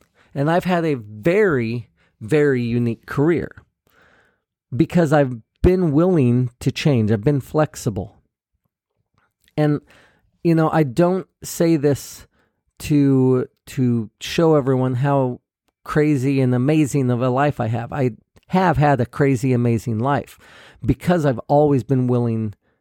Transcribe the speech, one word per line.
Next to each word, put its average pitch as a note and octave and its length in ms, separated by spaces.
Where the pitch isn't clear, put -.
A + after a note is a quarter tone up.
and C#3+ 180
I've F3 140
had E3+ 200
a D#3 100
very, A#2+ 920
very C3+ 400
unique A#2+ 440
career D3+ 440
because D#3+ 360
I've C#3 240
been F#3 300
willing C3+ 600
to C3+ 100
change. A#2 400
I've G#2+ 120
been C#3+ 180
flexible. A2+ 760
And, D3+ 240
you E3+ 120
know, D#3+ 140
I D#3+ 140
don't F3 440
say E3 320
this - 520
to, C3 680
to A#2+ 420
show D#3+ 340
everyone C3 400
how C3+ 460
crazy C#3+ 560
and B2 160
amazing C#3 540
of A#2+ 120
a B2+ 80
life C3+ 300
I A#2 80
have. A#2 240
I B2+ 200
have F3+ 300
had C#3+ 240
a A2+ 40
crazy, C3+ 460
amazing A#2 480
life C3 400
because D#3 400
I've B2 140
always C#3+ 340
been B2+ 240
willing A2+ 460